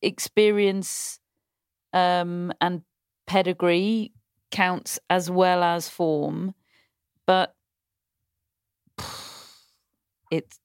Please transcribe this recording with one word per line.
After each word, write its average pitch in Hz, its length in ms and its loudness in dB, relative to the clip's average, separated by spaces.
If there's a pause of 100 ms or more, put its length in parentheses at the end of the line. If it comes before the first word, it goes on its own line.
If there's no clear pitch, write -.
experience, 202 1160 0 (720)
um, 180 680 0
and 175 220 0 (460)
pedigree 185 840 2 (400)
counts - 480 -2 (100)
as 180 220 0
well 180 320 4
as 170 240 -2
form, 160 680 -2 (720)
but 185 300 2 (1400)
<sighs> - 40 -14 (1300)
it's - 340 -6